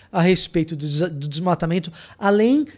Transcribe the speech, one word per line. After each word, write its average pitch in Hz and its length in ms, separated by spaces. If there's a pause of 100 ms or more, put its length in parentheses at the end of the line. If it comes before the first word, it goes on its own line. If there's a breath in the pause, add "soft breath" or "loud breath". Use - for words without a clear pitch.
(100)
a 185 120
respeito 170 520
do 151 120
des-, 156 240
do 147 180
desmatamento, 165 640 (260 loud breath)
além 220 480 (100)